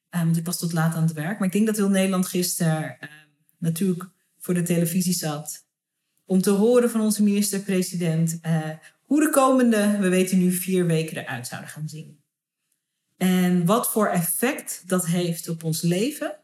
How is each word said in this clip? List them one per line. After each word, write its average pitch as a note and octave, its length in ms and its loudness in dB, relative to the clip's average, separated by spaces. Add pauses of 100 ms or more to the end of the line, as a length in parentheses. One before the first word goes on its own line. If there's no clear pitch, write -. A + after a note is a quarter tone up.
ehm, E3+ 160 -2
want E3 120 2
ik E3 80 -2
was F3+ 140 -8
tot E3+ 140 -4
laat E3 220 0
aan D#3+ 80 -2
het D#3+ 100 2
werk. D#3+ 260 -6
Maar G3 80 -2
ik F3+ 60 -2
denk G#3 140 2
dat G#3+ 100 0
heel G3+ 120 2
Nederland F#3+ 380 2
gisteren, D#3+ 720 -2
ehm, D3 100 -16 (480)
natuurlijk F3 500 -2 (300)
voor - 160 -4
de F3+ 80 0
televisie E3+ 520 0
zat D3+ 520 -8 (600)
om F#3+ 160 2
te G3+ 80 2
horen A#3 400 4
van A3+ 100 -2
onze G#3 220 2
minister-president, F3+ 1200 0
eh, D#3+ 260 -2 (320)
hoe C#4+ 200 0
de D#4 100 2
komende, A#3+ 680 4
we F#3 80 2
weten F#3 300 2
nu, F3+ 140 4
vier F3+ 340 0
weken D#3+ 300 0
eruit B2+ 300 -10
zouden - 240 -12
gaan D3+ 180 -12
zien. D3+ 300 -16 (1000)
En F3+ 500 2
wat A3 240 2
voor G#3 160 2
effect - 800 -2
dat F3+ 200 -2
heeft E3+ 420 -2
op E3 160 -8
ons D#3+ 180 -4
leven. A#3+ 600 -2